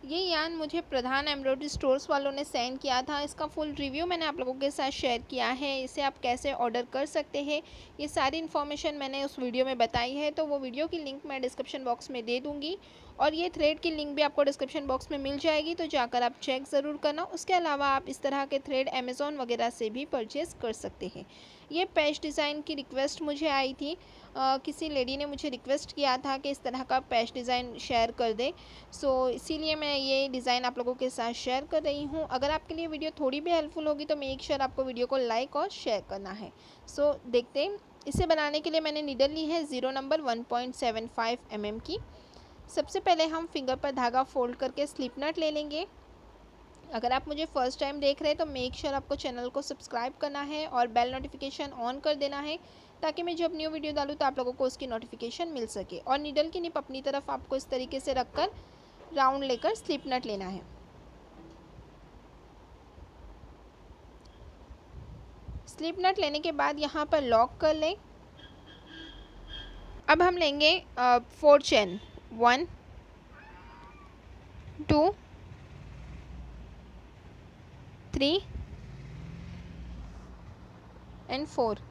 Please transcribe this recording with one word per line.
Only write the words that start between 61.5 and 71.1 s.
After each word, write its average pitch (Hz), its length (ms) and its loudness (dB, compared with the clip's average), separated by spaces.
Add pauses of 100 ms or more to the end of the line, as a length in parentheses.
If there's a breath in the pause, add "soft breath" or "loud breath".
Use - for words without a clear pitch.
Slip 339 320 -4
knot 381 200 4
लेने 302 200 2
के 311 120 0
बाद 285 280 2
यहाँ 302 260 0
पर 302 180 4
lock 233 380 6
कर 311 140 6
लें। 311 200 0 (2250 loud breath)
अब 311 120 10
हम 359 160 6
लेंगे, 302 400 6 (200)
अ, 247 200 8